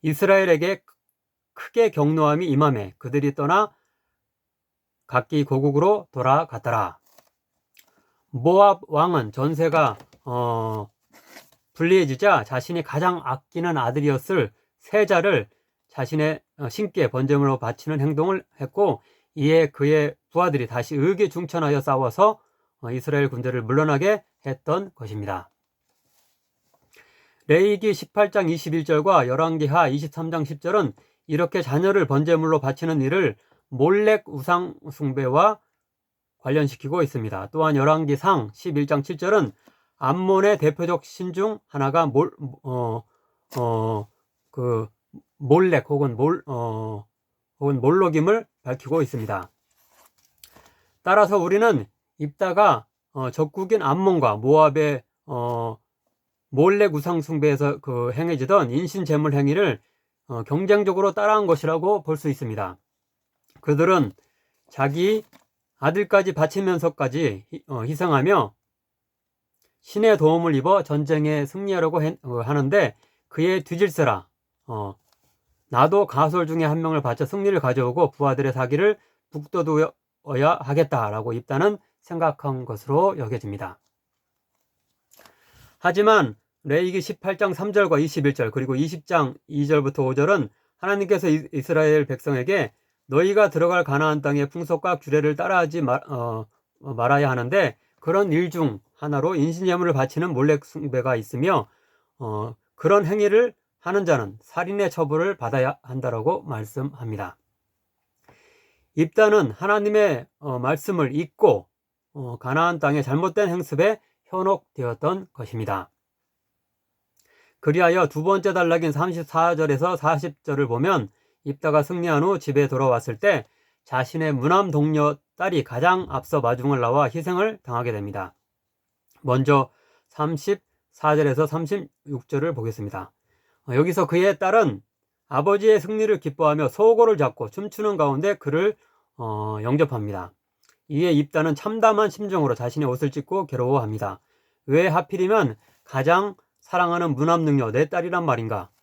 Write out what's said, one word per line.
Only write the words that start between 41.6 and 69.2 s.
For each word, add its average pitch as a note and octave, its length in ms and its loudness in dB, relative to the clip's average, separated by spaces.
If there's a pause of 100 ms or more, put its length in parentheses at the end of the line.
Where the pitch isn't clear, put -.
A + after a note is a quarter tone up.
하나가 C#3+ 400 0
몰-, C#3 300 0 (260)
어, B2 420 -6 (540)
어, A2+ 500 -2 (440)
그 A#2 360 -4 (500)
몰렉 D#3 520 2
혹은 C#3 260 0
몰-, D3+ 300 0
어, A2 600 -8 (520)
혹은 C#3 220 0
몰록임을 F3 640 2 (160)
밝히고 C3 400 -4
있습니다. G#2 480 -6 (1500)
따라서 G3 380 4
우리는 F3 480 2 (320)
입다가, E3+ 680 2 (280)
어, C3 180 -6
적국인 F#3+ 500 -2
암몬과 D3+ 540 2
모압의, D3 680 4 (220)
어, A#2+ 540 -6 (720)
몰렉 F#3 440 4
우상 D#3+ 260 -2
숭배에서 C#3+ 580 0
그 B2 340 -4
행해지던 D3+ 580 0
인신 E3+ 340 -4
제물 D3+ 300 0
행위를, C#3+ 440 0 (480)
어, A#2+ 140 -8
경쟁적으로 F#3+ 720 2
따라한 G#3 340 2
것이라고 E3 560 0
볼 D#3 160 -4
수 D#3 100 -8
있습니다. G#2+ 480 -6 (840)
그들은 D3+ 520 2 (540)
자기 F3 560 -2 (540)
아들까지 F#3+ 560 2
바치면서까지 D3+ 1200 -2
희-, - 160 -16
어, B2+ 160 -8
희생하며 D3 720 2 (1300)